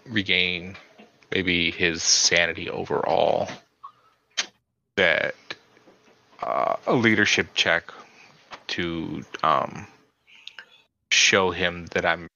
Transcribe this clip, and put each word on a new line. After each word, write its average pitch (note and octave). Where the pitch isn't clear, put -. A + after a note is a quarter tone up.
regain F#2
maybe F2
his E2+
sanity E2+
overall, -
that, D#2
uh, -
a -
leadership G#2+
check -
to, E2
um, D2+
show F#2+
him F2
that F2
I'm E2+